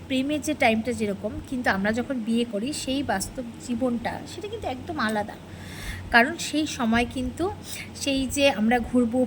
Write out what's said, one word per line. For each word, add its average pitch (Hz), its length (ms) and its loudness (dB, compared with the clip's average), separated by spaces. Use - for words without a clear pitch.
প্রেমের 269 340 0
যে 311 120 0
টাইমটা 233 380 4
যেরকম, 214 400 -2
কিন্তু 247 220 0
আমরা 202 220 4
যখন 247 280 0
বিয়ে 226 260 2
করি 233 280 -4
সেই 269 300 -2
বাস্তব 214 400 -2
জীবনটা 240 440 0
সেটা 415 200 -10
কিন্তু 427 200 -6
একদম 277 320 -6
আলাদা। 214 360 0
কারণ 269 260 8
সেই 302 300 -2
সময় 240 460 2
কিন্তু 254 320 -4
সেই 269 320 0
যে 277 220 4
আমরা 226 300 4
ঘুরবো 240 480 2